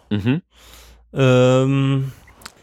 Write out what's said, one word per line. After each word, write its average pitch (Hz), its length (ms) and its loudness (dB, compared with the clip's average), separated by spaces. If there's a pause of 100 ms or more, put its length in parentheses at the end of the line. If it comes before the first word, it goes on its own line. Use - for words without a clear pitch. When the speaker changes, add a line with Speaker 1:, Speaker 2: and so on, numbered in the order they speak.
(100)
Speaker 1:
Mhm. 110 320 -2 (720)
Speaker 2:
Ähm, 135 1000 0 (520)